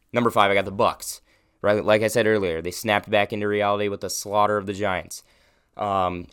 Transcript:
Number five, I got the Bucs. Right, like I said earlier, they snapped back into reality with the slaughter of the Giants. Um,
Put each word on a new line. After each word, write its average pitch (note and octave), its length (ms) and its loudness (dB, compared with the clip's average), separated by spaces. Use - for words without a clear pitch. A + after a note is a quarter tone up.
Number A#2 180 2
five, G2+ 180 4
I G2 60 4
got G2 100 2
the G2 60 -10
Bucs. G2 500 -2
Right, G2+ 240 2
like G#2+ 160 6
I A2 60 2
said A2 180 2
earlier, F#2+ 360 0
they F2 100 -6
snapped G#2 380 -2
back G2+ 220 2
into G#2 160 -4
reality G#2 400 0
with G2 140 -6
the G2 80 -8
slaughter G#2 480 0
of G2 80 -4
the G2+ 80 -4
Giants. F#2 500 -4
Um, F#2 560 -2